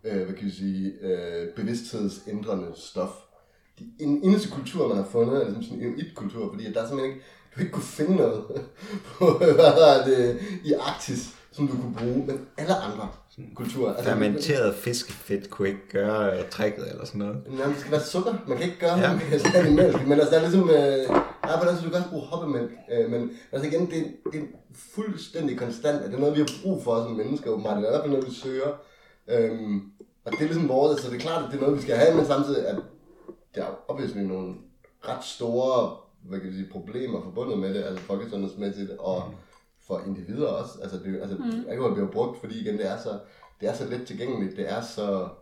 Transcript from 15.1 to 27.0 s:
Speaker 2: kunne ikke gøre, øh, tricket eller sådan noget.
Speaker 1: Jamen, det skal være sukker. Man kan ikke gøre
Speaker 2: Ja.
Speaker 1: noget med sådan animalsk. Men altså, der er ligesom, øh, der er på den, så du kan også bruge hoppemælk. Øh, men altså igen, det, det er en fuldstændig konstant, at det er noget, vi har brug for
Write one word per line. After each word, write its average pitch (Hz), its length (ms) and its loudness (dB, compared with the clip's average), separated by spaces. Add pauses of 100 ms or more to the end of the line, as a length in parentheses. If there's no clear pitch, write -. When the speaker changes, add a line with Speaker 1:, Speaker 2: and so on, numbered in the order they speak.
Speaker 2:
kunne 98 180 -2
ikke 98 220 -6
gøre, 101 480 2
øh, 90 100 -6
tricket - 420 -4
eller - 140 -10
sådan - 140 -8
noget. 104 280 -6
Speaker 1:
Jamen, 135 280 -2
det - 60 -4
skal 143 120 -4
være 147 80 2
sukker. 196 340 -2 (120)
Man 127 120 -2
kan 175 80 -2
ikke 175 140 -6
gøre 170 180 4
Speaker 2:
Ja. 190 140 4
Speaker 1:
noget - 80 0 (100)
med 151 80 4
sådan 180 280 6
animalsk. 156 400 8
Men 139 60 6
altså, 147 180 6
der 160 100 8
er - 100 2
ligesom, 175 200 6
øh, 156 60 10 (680)
der 151 140 -4
er 175 60 2
på 175 60 4
den, 175 80 2
så 165 80 -6
du 160 60 -4
kan 175 80 0
også 180 120 -2
bruge - 160 -8
hoppemælk. 143 440 -4 (220)
Øh, 117 180 2
men 117 200 -2 (220)
altså 139 160 -2
igen, 165 120 0 (100)
det, 160 260 -4 (160)
det 156 60 -8
er 151 40 -6
en 139 60 -10 (260)
fuldstændig 165 840 -6
konstant, 123 440 -2
at 104 80 -6
det 120 60 -6
er 135 40 -2
noget, 143 140 2
vi 147 60 4
har 143 100 2 (120)
brug 190 220 -2
for 117 200 2